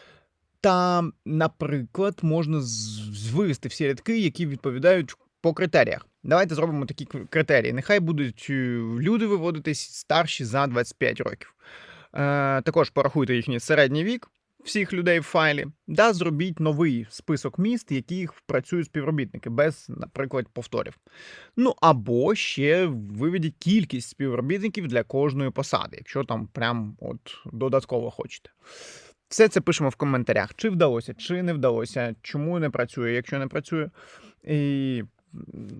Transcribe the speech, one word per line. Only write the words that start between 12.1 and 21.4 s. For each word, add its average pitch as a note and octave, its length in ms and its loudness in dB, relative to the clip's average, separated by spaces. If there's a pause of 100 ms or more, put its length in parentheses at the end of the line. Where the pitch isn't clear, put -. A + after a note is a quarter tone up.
Е, C#3+ 480 0
також D#3 280 2
порахуйте C3 460 2
їхній A#2+ 240 -2
середній D3 440 4
вік B3 280 -4 (320)
всіх G3+ 300 -2
людей F3 260 2
в D3+ 40 -4
файлі, D3 440 2 (200)
да, G#3 260 6
зробіть F3 460 -2
новий D3 500 0
список - 500 -4
міст, A3 320 -2
яких E3 420 -4
працюють D#3 520 -2
співробітники, C#3+ 640 -4
без, C#3+ 400 0
наприклад, - 580 -6
повторів. - 500 -8 (600)